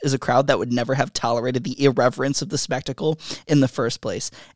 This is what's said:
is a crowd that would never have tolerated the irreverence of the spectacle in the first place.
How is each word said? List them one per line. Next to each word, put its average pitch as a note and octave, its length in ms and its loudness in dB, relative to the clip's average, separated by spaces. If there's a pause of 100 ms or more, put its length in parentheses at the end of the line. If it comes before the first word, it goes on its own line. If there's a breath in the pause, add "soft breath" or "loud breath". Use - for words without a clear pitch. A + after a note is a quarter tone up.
is C#3 100 2
a C3+ 60 0
crowd C3 300 2
that C3+ 100 4
would A#2+ 140 -2
never A#2+ 220 0
have B2+ 180 0
tolerated A#2+ 500 -2
the - 220 -6
irreverence C3 580 2
of C#3 60 -8
the D3+ 100 -4
spectacle C#3 580 -4 (300 loud breath)
in D3 140 4
the C3 80 4
first A#2+ 320 -4
place. G2+ 300 -6 (260 loud breath)